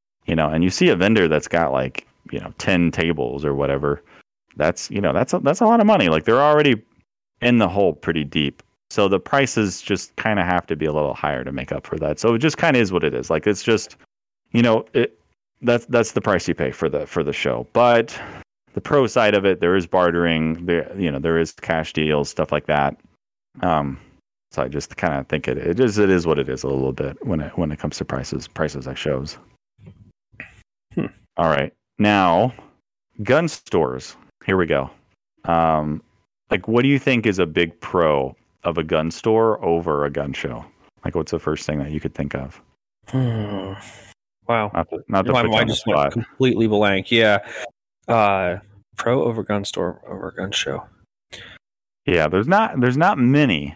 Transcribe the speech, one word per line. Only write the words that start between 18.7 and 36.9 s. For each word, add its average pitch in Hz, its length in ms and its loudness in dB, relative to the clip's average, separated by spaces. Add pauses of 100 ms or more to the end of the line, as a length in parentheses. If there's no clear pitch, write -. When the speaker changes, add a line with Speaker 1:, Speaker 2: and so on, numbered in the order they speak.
Speaker 1:
the - 80 -6
pro 139 260 2
side 104 280 4
of 98 100 2
it, 92 160 2
there 90 140 4
is 90 120 0
bartering, 85 800 2
there, 85 340 -2
you 90 100 0
know, 69 100 -4
there 82 200 2
is 82 140 -2
cash 80 400 -4
deals, 76 360 0
stuff - 220 -4
like 73 140 -2
that. 71 320 0 (640)
Um, 73 380 -2 (520)
so 67 120 -4
I 64 40 -4
just 69 300 -10
kinda 71 320 -2
think 76 180 -4
it, 64 100 -2
it 85 220 -2
is, 110 180 2
it 101 120 4
is 87 180 2
what 73 120 2
it 67 100 -4
is 65 140 -6
a 65 40 -6
little 67 240 -2
bit 67 340 -8
when 85 160 -2
it, 71 160 -10
when 80 140 -2
it 76 80 -10
comes - 200 -6
to 78 60 -6
prices, 67 440 -8
prices 73 360 -6
at 65 120 -10
shows. 71 400 -6 (1600)
Speaker 2:
Hmm. - 100 -4 (320)
Speaker 1:
All 82 120 2
right. 71 240 0 (260)
Now, 101 540 4 (720)
gun 147 240 2
stores. 67 680 -4 (300)
Here 95 120 2
we 90 80 2
go. 69 240 0 (560)
Um, 78 560 0 (480)
like, 95 180 -4
what 117 140 2
do 131 60 2
you 139 100 4